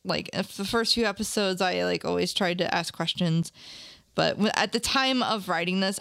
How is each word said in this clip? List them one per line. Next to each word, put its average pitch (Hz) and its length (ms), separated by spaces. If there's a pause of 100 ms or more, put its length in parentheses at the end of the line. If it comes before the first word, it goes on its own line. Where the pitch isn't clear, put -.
like, - 300
if 214 240
the 196 80
first 226 280
few 233 120
episodes, 202 560
I, 180 220
like, 180 220
always 180 280
tried 175 260
to 170 140
ask 170 200
questions. 165 580 (640)
But 165 200
w-, 208 180
at 202 200
the 247 60
time 262 440
of 202 260
writing 175 300
this, 196 220